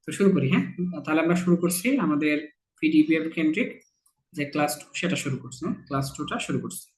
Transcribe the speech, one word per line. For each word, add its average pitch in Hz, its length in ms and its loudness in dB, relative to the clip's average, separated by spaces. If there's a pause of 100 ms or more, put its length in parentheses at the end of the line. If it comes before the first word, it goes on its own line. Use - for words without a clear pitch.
তো - 120 -10
শুরু 196 180 6
করি, 135 180 2
হ্যাঁ? 262 120 4 (400)
তাহলে 156 200 2
আমরা 175 180 4
শুরু 175 200 4
করছি 175 240 0 (180)
আমাদের 151 320 2 (420)
পিডিবিএফ 156 480 4 (100)
কেন্দ্রিক 156 320 0 (680)
যে 147 160 -4
ক্লাস 147 260 0
টু - 80 -20 (140)
সেটা 165 240 0
শুরু 131 180 -4
করছি, - 220 -16
হ্যাঁ? - 120 -4 (120)
ক্লাস 139 260 -2
টুটা 151 220 -8 (100)
শুরু 135 180 -4
করছি। - 220 -12 (120)